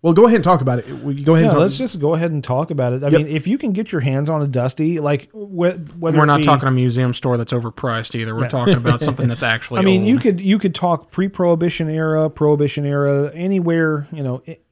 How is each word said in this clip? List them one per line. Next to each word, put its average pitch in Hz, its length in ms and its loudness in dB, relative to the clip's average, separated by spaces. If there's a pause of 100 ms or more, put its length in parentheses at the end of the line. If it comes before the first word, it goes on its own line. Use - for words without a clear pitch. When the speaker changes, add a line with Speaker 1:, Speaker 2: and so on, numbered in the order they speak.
Speaker 1:
we'll 170 120 4
go 208 120 8
ahead 226 100 6
and 160 80 0
talk 170 160 4
about 123 200 0
it. - 100 -14
We 139 320 -8
go 156 120 4
ahead 165 100 6
and - 80 4
Speaker 2:
Yeah, - 20 4
Speaker 1:
talk - 60 4
Speaker 2:
let's 139 160 2
just 196 240 -6
go 151 140 0
ahead 165 180 -2
and 143 100 -4
talk 139 300 -4
about 123 220 -2
it. 131 100 -6
I 143 60 0
Speaker 1:
Yep. 156 160 6
Speaker 2:
mean, - 20 -12
if 151 180 -4
you 254 120 0
can 233 140 -2
get 208 200 -4
your 160 80 -2
hands 135 280 -2
on 156 140 -2
a 143 60 -2
Dusty, 135 500 -2
like, 147 320 -4
wh-, - 60 -20 (640)
whether 160 180 2
Speaker 3:
We're 151 60 6
Speaker 2:
it - 20 4
Speaker 3:
not 143 120 4
Speaker 2:
be 151 60 2
Speaker 3:
talking 139 240 2
a 131 40 2
museum 127 420 0
store 123 220 -2
that's 117 160 -4
overpriced 113 680 -6
either. 113 160 -6
We're 123 80 -2
Speaker 2:
Yeah. 120 60 -2
Speaker 3:
talking 139 260 2
about 120 260 0
Speaker 2:
<laughs> - 20 -2
Speaker 3:
something 135 260 -2
that's 117 160 -4
actually 117 360 -2
Speaker 2:
I 190 40 2
mean, 190 220 4
you 240 80 4
Speaker 3:
old. - 80 0
Speaker 2:
could, 190 180 2
you 196 180 2
could 190 160 -2
talk 170 380 -2
pre-Prohibition 175 760 0
era, 156 400 0
Prohibition 147 560 0
era, 143 480 0
anywhere, 165 760 0
you 156 140 -10
know, 127 220 -6
e-, 160 100 -16 (160)